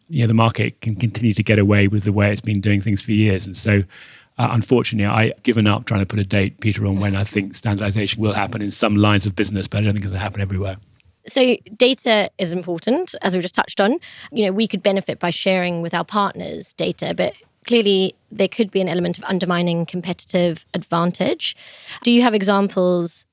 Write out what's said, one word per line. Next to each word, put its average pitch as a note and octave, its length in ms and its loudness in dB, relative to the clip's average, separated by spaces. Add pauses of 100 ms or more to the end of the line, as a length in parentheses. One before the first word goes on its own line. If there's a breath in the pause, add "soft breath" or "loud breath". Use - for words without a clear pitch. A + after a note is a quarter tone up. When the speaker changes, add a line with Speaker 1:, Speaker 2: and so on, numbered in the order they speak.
Speaker 1:
you D#3+ 100 -2
know, A#2 80 4
the A2+ 60 4
market A2+ 480 2
can G#2+ 160 -4
continue A2 360 0
to G#2+ 100 0
get G#2 160 4
away G2+ 280 4
with G2+ 160 0
the G#2 80 0
way G2+ 180 2
it's G2+ 120 -4
been G#2 180 0
doing G2+ 220 0
things G2+ 200 -2
for A2 120 -4
years. G2+ 320 2
And G2 100 -12
so, G2+ 280 2 (560 loud breath)
uh, A#2 120 2
unfortunately, A#2 540 2
I've - 380 0
given A2+ 220 2
up G#2 200 2
trying G2+ 160 0
to G2 40 0
put G#2 140 -4
a G2+ 60 0
date, G2 340 -2
Peter, G#2 260 -2
on G2 140 0
when G2 160 0
I G2 80 0
think G2+ 320 -4
standardization G2+ 640 -2
will G#2+ 120 0
happen G#2 280 -4
in G2+ 80 -4
some G#2 280 0
lines G#2 280 4
of G2+ 80 -2
business, G2+ 360 -4
but G#2 100 -2
I G#2 60 0
don't G2+ 80 2
think G#2 100 -4
it's G2 80 -4
gonna F#2+ 100 -4
happen G2 200 -6
everywhere. F#2+ 340 -4 (520)
Speaker 2:
So B3+ 280 2 (220)
data A#3 600 2
is F3+ 140 -4
important, F#3 720 -2
as F#3 140 0
we F#3 60 0
just F3+ 140 -6
touched - 240 -2
on. G#3+ 180 4 (340 loud breath)
You G#3+ 140 0
know, F#3+ 60 0
we G#3+ 160 0
could G3 160 -6
benefit G3 360 0
by F3+ 100 -2
sharing F3+ 520 -2
with E3+ 120 -6
our F3 100 -2
partners F3+ 720 -6
data, F3 420 -4
but F3+ 180 -2 (320)
clearly G3+ 480 2 (160)
there G3 200 -2
could G#3+ 220 -2
be F#3+ 100 0
an F#3 80 -2
element F3 280 -2
of G3 60 -16
undermining F3 640 0
competitive F3 880 -4
advantage. F3+ 840 -2 (480 loud breath)
Do A#3+ 80 4
you A#3+ 100 6
have A#3+ 120 4
examples G3 1000 0